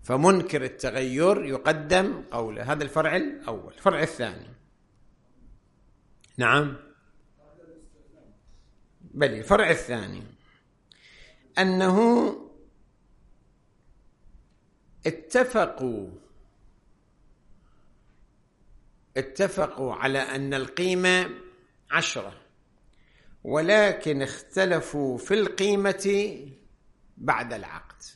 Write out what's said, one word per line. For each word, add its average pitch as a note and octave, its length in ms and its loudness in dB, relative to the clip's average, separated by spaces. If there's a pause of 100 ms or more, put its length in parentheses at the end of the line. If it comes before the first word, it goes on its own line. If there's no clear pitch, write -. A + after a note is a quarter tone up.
فمنكر D3+ 600 2
التغير C3 800 0
يقدم D#3 840 0
قوله. A2+ 420 -6
هذا D3 120 -2
الفرع D#3 320 0
الأول. - 560 -6
الفرع E3 300 2
الثاني، G#2 460 -6 (1900)
نعم، C3+ 380 2 (2250)
بل C3+ 320 0
الفرع F#3+ 380 2
الثاني G2+ 520 -4 (1400)
أنه F#3+ 680 4 (2750)
اتفقوا، D#3+ 1040 -2 (3000)
اتفقوا C3+ 800 -2
على C3+ 240 -2
أن C#3 360 -4
القيمة F3+ 760 0 (600)
عشرة، C3 440 -4 (1120)
ولكن E3 800 2
اختلفوا D3 960 -2
في F#3+ 160 -2
القيمة G3+ 1040 0 (760)
بعد A#2+ 360 0
العقد. E2+ 500 -14 (140)